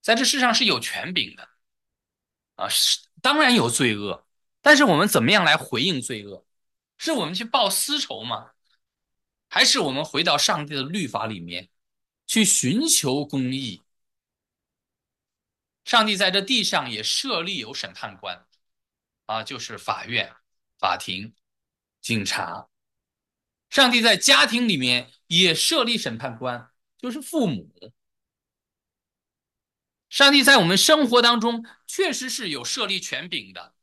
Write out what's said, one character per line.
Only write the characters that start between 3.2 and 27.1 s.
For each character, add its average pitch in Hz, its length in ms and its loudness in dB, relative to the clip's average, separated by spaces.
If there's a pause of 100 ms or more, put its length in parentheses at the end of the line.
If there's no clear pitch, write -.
当 285 180 2
然 254 140 4
有 123 160 4
罪 117 260 0
恶， 101 300 -8 (340)
但 294 160 8
是 285 80 4
我 190 100 4
们 175 140 4
怎 - 140 2
么 - 80 2
样 202 120 6
来 156 140 4
回 123 240 -4
应 151 220 -2
罪 107 240 -10
恶？ 95 180 -18 (540)
是 320 140 -4
我 226 120 -2
们 160 100 -8
去 226 120 -6
报 226 240 2
私 285 280 -2
仇 104 240 -8
吗？ 113 280 -8 (1000)
还 233 160 2
是 254 160 2
我 151 100 -2
们 139 140 -6
回 151 180 -4
到 165 140 0
上 151 300 -2
帝 151 80 -12
的 135 80 -6
律 165 240 -6
法 110 200 -8
里 107 140 -8
面， 87 300 -12 (560)
去 220 180 2
寻 190 420 0
求 143 380 0
公 131 280 -4
义？ 127 300 -10 (2000)
上 220 220 4
帝 208 100 0
在 190 140 2
这 196 100 0
地 214 240 0
上 143 260 -2
也 107 120 -8
设 196 400 -4
立 185 160 -8
有 110 160 -12
审 - 180 -12
判 98 240 -14
官， 92 300 -14 (800)
啊， 110 160 -6
就 123 160 -12
是 110 180 -14
法 - 300 -8
院、 113 280 -6 (440)
法 92 180 -2
庭、 98 380 -12 (680)
警 110 240 -2
察。 87 440 -8 (1000)
上 262 220 4
帝 240 100 2
在 220 160 4
家 277 300 4
庭 240 200 0
里 180 120 0
面 123 340 -2 (140)
也 170 280 2
设 269 300 0
立 226 140 -2
审 117 180 -6
判 120 220 -10
官， 123 320 -8 (260)
就 247 140 -10